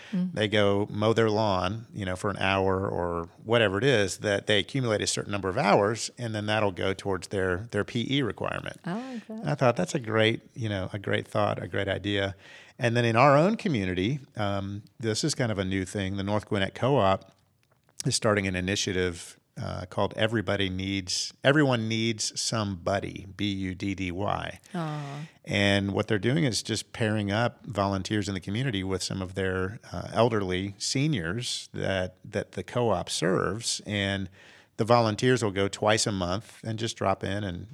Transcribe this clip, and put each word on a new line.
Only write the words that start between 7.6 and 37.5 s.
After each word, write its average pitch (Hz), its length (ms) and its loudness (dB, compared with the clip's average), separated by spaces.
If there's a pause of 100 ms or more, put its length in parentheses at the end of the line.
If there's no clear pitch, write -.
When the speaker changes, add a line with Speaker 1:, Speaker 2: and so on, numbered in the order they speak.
Speaker 2:
their 101 140 0
P 117 220 -4 (120)
E 143 40 2
requirement. - 600 -6
Speaker 1:
I 170 100 -6
like 247 340 -10
that. 220 120 -12
Speaker 2:
And 175 100 -4
I 143 40 0
thought, 123 220 4
"That's - 180 -2
a 151 60 -2
great, 110 420 2 (120)
you 113 140 -6
know, 98 240 -4
a 107 60 -8
great 107 280 -2
thought, 107 360 0
a 101 60 -8
great 98 200 -2
idea." 98 460 0 (440)
And 117 180 2
then 120 80 4
in 113 120 2
our 139 200 8
own 190 200 4
community, 104 640 0 (160)
um, 101 460 -2 (180)
this 110 240 0
is 147 100 0
kind 120 160 0
of 98 80 -2
a 98 60 0
new 95 200 0
thing. 98 320 -4
The 98 60 -4
North 104 260 -2
Gwinnett 95 260 0
Co-op 110 580 4 (720)
is 123 80 2
starting 104 320 2
an 95 80 0
initiative, 90 800 -2 (260)
uh, 92 300 -6
called 101 260 -2
Everybody 101 540 0
Needs, 95 640 -4 (100)
Everyone 131 460 4
Needs 113 520 -2
Somebody, 98 840 -4 (100)
B 104 140 -2
U 95 240 -4
D 98 220 -4
D 92 160 -4
Y. 92 480 -4 (140)
Speaker 1:
Aw. 156 260 -6 (440)
Speaker 2:
And 101 480 2
what 101 140 -2
they're 107 140 0
doing 139 240 2
is 113 180 -2
just - 300 -6
pairing 107 400 0
up 117 340 0
volunteers 101 640 0
in 98 60 -4
the 90 60 -4
community 101 440 -4
with 95 180 -2
some 98 200 -4
of 92 120 -8
their, 95 460 -2 (120)
uh, 87 200 -8
elderly 101 680 0
seniors 120 920 -4
that, 95 520 -2
that - 280 -6
the 95 100 -8
co-op 104 480 -2
serves. 113 760 0
And 98 420 -2 (480)
the 113 80 0
volunteers 117 580 4
will 107 80 0
go 98 160 2
twice 107 400 2
a 113 60 0
month 92 500 -2
and 110 160 -6
just 113 180 -4
drop 98 280 0
in 98 200 -2
and, 92 280 -6